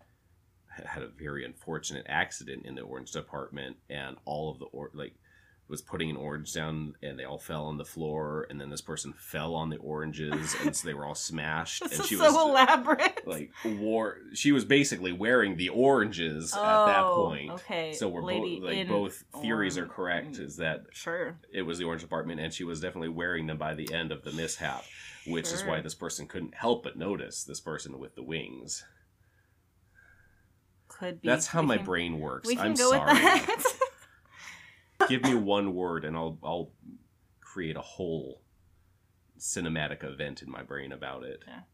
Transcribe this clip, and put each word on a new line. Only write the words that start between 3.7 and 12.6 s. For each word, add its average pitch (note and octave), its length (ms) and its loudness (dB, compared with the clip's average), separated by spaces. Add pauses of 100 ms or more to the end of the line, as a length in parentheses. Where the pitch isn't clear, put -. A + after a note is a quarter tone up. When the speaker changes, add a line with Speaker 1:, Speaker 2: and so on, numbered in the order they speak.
Speaker 1:
and C2+ 360 -10
all D2+ 260 -6
of B1+ 80 -14
the C2+ 60 -12
or-, C#2 280 -12
like, D2 220 -12 (540)
was D2+ 120 -10
putting E2 280 -4
an C#2+ 80 -6
orange D2+ 360 -8
down, D#2 480 -4
and C#2 160 -10
they C2 60 -10
all C#2 160 -10
fell D2+ 260 -6
on D2+ 120 -6
the D2 80 -8
floor, D2+ 640 -4
and C#2+ 100 -10
then C#2 100 -10
this D2 120 -8
person D2+ 320 -8
fell D#2+ 420 -6
on D#2+ 140 -2
the D2+ 80 -6
oranges, D#2 840 -4
and - 140 0
so - 100 -4
they D#2+ 80 -4
were C#2+ 120 -6
all D2 100 -6
smashed, D#2 680 -4
Speaker 2:
<laughs> - 0 -
This - 100 -6
Speaker 1:
and - 80 -4
Speaker 2:
is E4+ 60 -2
Speaker 1:
she - 80 0
Speaker 2:
so D#4+ 100 6
Speaker 1:
was, D#4 240 8
Speaker 2:
elaborate. C4+ 760 6